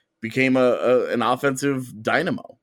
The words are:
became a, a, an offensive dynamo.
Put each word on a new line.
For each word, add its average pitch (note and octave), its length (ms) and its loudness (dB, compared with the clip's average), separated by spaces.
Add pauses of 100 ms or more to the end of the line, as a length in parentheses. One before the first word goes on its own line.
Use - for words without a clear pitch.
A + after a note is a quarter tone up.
(220)
became C3 360 0
a, - 20 4 (120)
a, G2 420 2
an A#2+ 80 -2
offensive B2+ 800 -2
dynamo. B2+ 600 -4